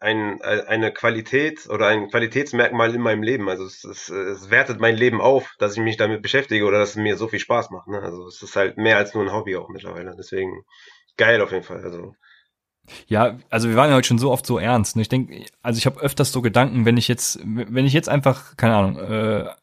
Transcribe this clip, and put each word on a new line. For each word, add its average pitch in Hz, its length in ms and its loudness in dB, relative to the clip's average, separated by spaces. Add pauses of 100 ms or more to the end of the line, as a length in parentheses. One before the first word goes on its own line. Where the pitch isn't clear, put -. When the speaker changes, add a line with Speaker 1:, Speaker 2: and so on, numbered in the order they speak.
Speaker 1:
ein, 107 400 -2
äh, 104 260 -2
eine 110 260 0
Qualität 131 760 -2
oder 104 200 2
ein 107 220 2
Qualitätsmerkmal 117 840 0
in 120 80 -2
meinem 110 200 0
Leben. 110 280 -2
Also 92 140 -6
es, - 200 -18
es, - 240 -16
es 95 420 -6
wertet 120 300 2
mein 113 160 4
Leben 113 240 2
auf, 123 380 2
dass 104 180 -2
ich 113 60 -2
mich 110 160 -2
damit 107 240 0
beschäftige 110 420 0
oder 101 140 4
dass 104 120 2
es - 60 -10
mir 107 220 0
so 113 100 -4
viel 104 120 -6
Spaß 117 300 -2
macht, 90 180 -18
ne? 101 120 -8
Also 90 260 -12
es - 160 -20
ist - 140 -8
halt 98 220 0
mehr 110 180 4
als 101 180 0
nur 107 100 0
ein 95 80 -2
Hobby 101 240 -4
auch 87 120 -10
mittlerweile. 90 500 -14
Deswegen 92 440 -8 (560)
geil 113 240 6
auf 95 100 -2
jeden 92 120 -4
Fall. 90 200 -14
Also 90 300 -12 (960)
Speaker 2:
Ja, 110 300 2 (120)
also 117 180 0
wir 113 80 2
waren 147 140 6
ja 135 60 6
heute 127 100 2
schon 120 120 4
so 131 120 0
oft - 160 -2
so 120 120 -2
ernst, 110 380 0
ne? 110 60 0
Ich 107 60 -2
denk, 131 240 -2 (300)
also 117 160 -2
ich - 80 0
hab 135 120 -2
öfters 139 340 -2
so 127 100 -2
Gedanken, 120 420 2
wenn 117 120 6
ich 117 120 0
jetzt, - 360 -2
wenn 120 400 -2
ich 135 80 4
jetzt 151 160 2
einfach, 135 480 0
keine 113 200 4
Ahnung, 95 220 2
äh, 107 500 -2 (140)